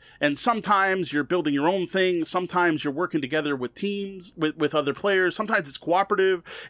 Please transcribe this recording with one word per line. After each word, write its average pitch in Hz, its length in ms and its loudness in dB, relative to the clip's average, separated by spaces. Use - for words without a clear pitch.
And 143 160 2
sometimes 190 760 2
you're 147 100 2
building 156 300 0
your 143 160 2
own 185 180 0
thing. 180 380 0
Sometimes 175 580 0
you're 143 120 -2
working 165 260 -2
together 147 340 -2
with 123 200 -6
teams, 196 600 -6
with, 156 220 -2
with 151 180 0
other 147 200 0
players. 190 420 2
Sometimes 208 320 -2
it's 135 80 -10
cooperative. 190 640 2